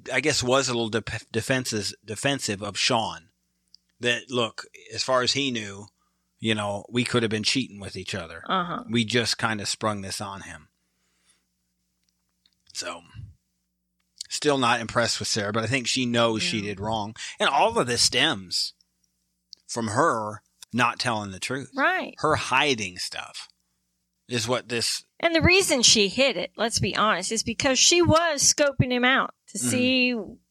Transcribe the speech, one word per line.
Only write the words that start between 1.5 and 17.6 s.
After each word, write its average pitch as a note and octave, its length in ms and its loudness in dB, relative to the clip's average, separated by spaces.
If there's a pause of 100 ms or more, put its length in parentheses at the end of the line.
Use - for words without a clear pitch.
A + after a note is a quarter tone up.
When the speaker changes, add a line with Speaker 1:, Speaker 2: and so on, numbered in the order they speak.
Speaker 1:
defensive G#2+ 560 -4
of G2+ 160 -8
Sean. G#2 520 0 (720)
That, A#2+ 300 0
look, A#2+ 360 -2 (280)
as A2 80 -6
far B2+ 200 2
as A#2+ 100 0
he C#3 180 0
knew, G#2 380 -8 (500)
you A2+ 160 0
know, G#2 360 -4
we A#2+ 160 0
could A#2+ 180 2
have A2 60 2
been G#2+ 140 -2
cheating G#2 360 -2
with - 160 -12
each - 180 -8
other. E2+ 360 -10
Speaker 2:
Uh-huh. F3 400 -4
Speaker 1:
We A#2 160 0
just A2+ 320 0
kinda A2 280 -2
sprung G#2+ 360 -4
this F#2+ 180 -8
on G2 220 -10
him. D#2+ 260 -16 (2000)
So, D#2+ 280 -10 (1300)
still C#3+ 300 2
not A#2+ 240 4
impressed A2+ 380 0
with G#2 100 -6
Sarah, G#2 240 -2
but A2 100 0
I A2 40 -2
think B2 200 -2
she C3 180 0
knows A#2 380 2
she - 140 -2
Speaker 2:
Yeah. G#2 140 -4
Speaker 1:
did F#2 100 -8
wrong. G#2+ 340 -4 (240)
And G#3+ 80 2
all E3+ 320 4